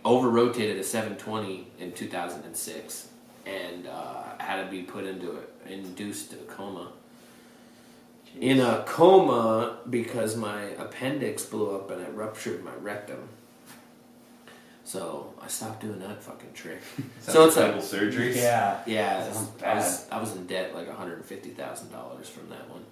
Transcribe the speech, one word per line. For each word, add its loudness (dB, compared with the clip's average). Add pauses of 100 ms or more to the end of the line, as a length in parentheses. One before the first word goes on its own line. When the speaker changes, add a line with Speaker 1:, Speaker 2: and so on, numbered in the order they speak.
Speaker 1:
over-rotated 4
a -4
seven -4
twenty -6 (100)
in -10
two -8
thousand -6
and -12
six -10 (400)
and, -8
uh, -8 (160)
had -4
to -8
be -8
put -8
into -6 (340)
an -12
induced -10 (140)
coma. -10 (1400)
Speaker 2:
Jeez. -16
Speaker 1:
In 6
a 4
coma 8 (120)
because 0
my -4 (160)
appendix -4
blew -2
up -8
and -6
it -8
ruptured -6
my -12
rectum. -10 (1600)
So -8
I -14
stopped -8
doing -6
that -10
fucking -16
trick. -12 (200)
Speaker 3:
<laughs> -12
Sounds -4
Speaker 1:
So 12
it's 8
Speaker 3:
like 8
Speaker 1:
like 2
Speaker 3:
double -4
surgeries. 2
Speaker 2:
Yeah. 4
Speaker 1:
Yeah, 0 (100)
Speaker 2:
Sounds -4 (280)
Speaker 1:
I 2
was, 2
Speaker 2:
bad. -8
Speaker 1:
I -2
was -4
in -10
debt, -4
like, -8
a -10
hundred -10
fifty -12
thousand -10
dollars -14
from -16
that -14
one. -16